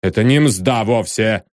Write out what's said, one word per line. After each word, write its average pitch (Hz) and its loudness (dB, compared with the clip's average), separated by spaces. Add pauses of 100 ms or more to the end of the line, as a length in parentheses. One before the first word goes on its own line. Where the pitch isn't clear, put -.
Это 95 -2
не 135 4
мзда 113 0
вовсе. 110 -2